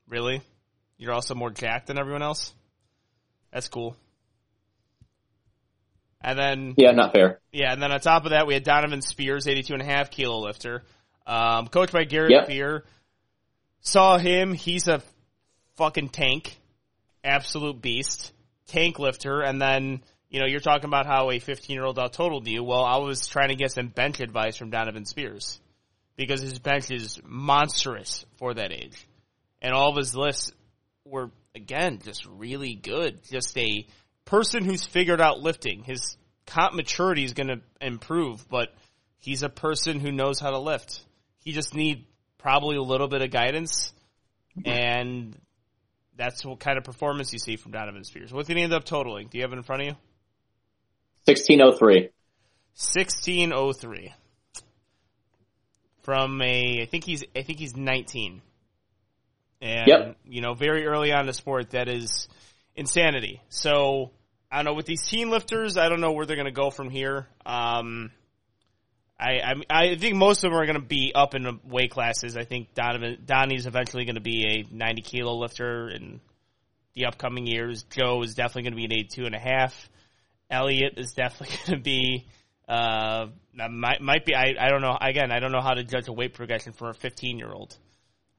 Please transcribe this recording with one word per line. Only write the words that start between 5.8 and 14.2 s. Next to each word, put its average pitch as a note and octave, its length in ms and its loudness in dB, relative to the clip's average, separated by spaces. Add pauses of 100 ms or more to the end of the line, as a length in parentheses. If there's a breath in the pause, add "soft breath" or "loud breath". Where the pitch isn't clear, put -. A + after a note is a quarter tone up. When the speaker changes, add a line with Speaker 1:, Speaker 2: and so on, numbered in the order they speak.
Speaker 1:
And C3+ 160 -2
then C3+ 380 -2
Speaker 2:
Yeah, C3 160 12
not A#2+ 200 6
fair. F#2 280 8 (120)
Speaker 1:
Yeah, D3 200 0
and C#3 100 -2
then C#3+ 100 0
on C#3 80 0
top D#3+ 240 6
of D#3+ 60 -2
that, D3+ 160 4
we C#3+ 80 2
had C3+ 100 0
Donovan D3 360 4
Spears, C#3 480 -4
eighty-two C#3 240 0
and C3+ 100 -4
a C#3 40 -6
half C#3+ 240 0
kilo A#2+ 300 -4
lifter, A#2+ 420 -8 (440)
um, A#2 420 2
coached F3+ 240 4
by E3 120 2
Garrett D#3 280 6
Speaker 2:
Yep. - 140 10
Speaker 1:
Fear. C#3+ 380 -4 (960)
Saw F#3+ 380 8
him. F3+ 340 2